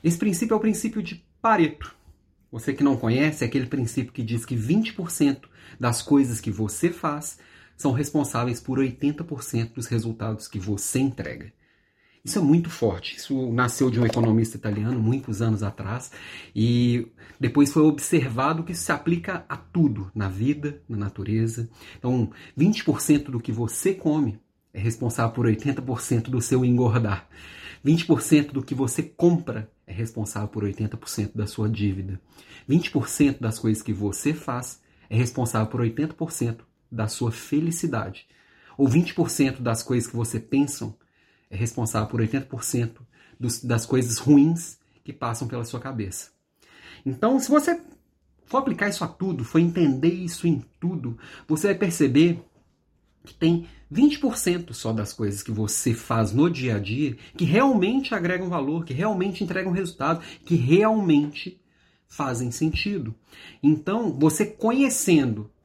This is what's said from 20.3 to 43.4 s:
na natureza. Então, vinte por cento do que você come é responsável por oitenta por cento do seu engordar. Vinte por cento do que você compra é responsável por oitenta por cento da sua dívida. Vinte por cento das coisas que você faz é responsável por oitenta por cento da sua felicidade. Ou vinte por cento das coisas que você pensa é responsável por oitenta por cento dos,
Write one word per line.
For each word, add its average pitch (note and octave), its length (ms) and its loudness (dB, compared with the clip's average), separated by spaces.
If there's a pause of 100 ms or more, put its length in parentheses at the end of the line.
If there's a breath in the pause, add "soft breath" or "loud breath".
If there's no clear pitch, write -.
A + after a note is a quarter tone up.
na A2+ 100 -8
natureza. A2 720 -4 (280 loud breath)
Então, B2 320 0 (280 loud breath)
vinte G3 260 4
por - 160 0
cento C#3+ 320 2
do A#2+ 80 -4
que A2+ 140 -6
você A#2 400 -2
come D3+ 440 0 (360)
é G2 60 -12
responsável A2+ 540 -2
por A#2+ 120 0
oitenta A#2+ 360 0
por B2+ 200 -6
cento A#2 280 -2
do B2+ 120 0
seu B2+ 240 2
engordar. A#2 600 2 (560 loud breath)
Vinte D#3+ 240 4
por D#3+ 160 4
cento D3 320 2
do C3+ 80 -2
que C3 140 -6
você C3 260 -2
compra E3 680 0 (160)
é - 60 -12
responsável G#2+ 560 -6
por G#2+ 160 -4
oitenta G#2+ 320 -4
por - 100 -16
cento - 300 -6
da G#2 100 -2
sua G#2+ 220 -2
dívida. F#2+ 520 -2 (460 loud breath)
Vinte E3+ 240 2
por B2 160 -2
cento C#3 320 2
das A2+ 180 -2
coisas A2 240 0
que G#2+ 120 -4
você G2+ 400 -2
faz B2+ 480 -8 (280 soft breath)
é A2 60 -4
responsável A#2 520 0
por A#2+ 120 -4
oitenta A#2+ 340 -2
por D#3+ 200 -6
cento A#2 340 -4 (240)
da A2+ 160 -2
sua A2+ 240 -2
felicidade. C#3+ 960 -4 (500 soft breath)
Ou C#3 120 4
vinte E3 240 4
por - 160 0
cento C3 340 0
das A#2 180 0
coisas B2 260 0
que A#2+ 100 -8
você A2+ 200 -2
pensa C3+ 560 -2 (580)
é G2+ 40 -10
responsável A2 520 -2
por A#2 120 -4
oitenta C3+ 260 0
por - 180 -10
cento A#2+ 400 -4 (360 soft breath)
dos, A#2+ 240 -4